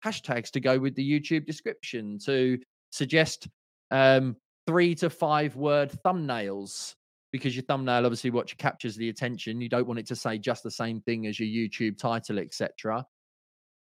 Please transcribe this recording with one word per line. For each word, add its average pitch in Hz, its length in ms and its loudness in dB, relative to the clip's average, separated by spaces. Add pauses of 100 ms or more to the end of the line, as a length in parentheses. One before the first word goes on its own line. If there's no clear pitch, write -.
hashtags 127 460 -4
to 139 100 -2
go 131 180 4
with 131 180 -2
the 135 120 -2
YouTube 147 380 0
description, 113 800 -8
to 127 320 2 (320)
suggest, - 580 0 (440)
um, 131 440 8 (300)
three 175 300 4
to 170 120 0
five 151 460 2
word 143 380 2 (120)
thumbnails, 113 920 -2 (380)
because 127 240 -2
your 131 80 -6
thumbnail, 127 420 2
obviously, 120 240 0
what 117 280 -2
captures 123 380 -4
the 113 120 -4
attention. 117 520 -6
You 120 80 -6
don't 123 180 2
want 117 140 -4
it 110 80 -10
to 123 80 -6
say 113 220 -4
just 117 240 -4
the 113 80 -8
same 113 300 -4
thing 113 260 -2
as 104 140 -4
your 110 80 -2
YouTube 110 500 -2
title, 117 400 -2
et - 160 -6
cetera. 110 500 -4 (760)